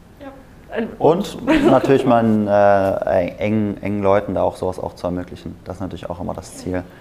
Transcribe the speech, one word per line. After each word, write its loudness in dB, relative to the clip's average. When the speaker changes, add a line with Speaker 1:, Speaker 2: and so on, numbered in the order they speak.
Speaker 1:
Ja. -16
Speaker 2:
Und 2
natürlich 4
meinen, 4
äh, 4
engen, -2
engen -4
Leuten 2
da 0
auch -2
sowas -6
auch -8
zu -8
ermöglichen. -8
Das -12
ist -10
natürlich -10
auch -10
immer -8
das -14
Ziel, -6